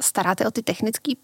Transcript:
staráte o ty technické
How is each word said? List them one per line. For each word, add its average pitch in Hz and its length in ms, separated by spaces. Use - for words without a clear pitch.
staráte 190 460
o 220 40
ty 226 120
technické 220 500